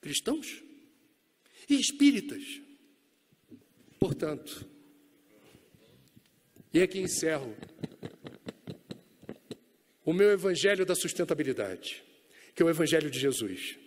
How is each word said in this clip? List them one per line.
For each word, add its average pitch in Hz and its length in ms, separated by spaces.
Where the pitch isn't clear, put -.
cristãos 226 600
e 277 120
espíritas. - 600
Portanto, - 680
e 170 100
aqui 185 160
encerro 139 580
o 160 80
meu 196 180
evangelho 185 540
da 180 100
sustentabilidade, 143 1080
que - 80
é 165 40
o 170 40
evangelho 156 400
de 131 80
Jesus. 117 680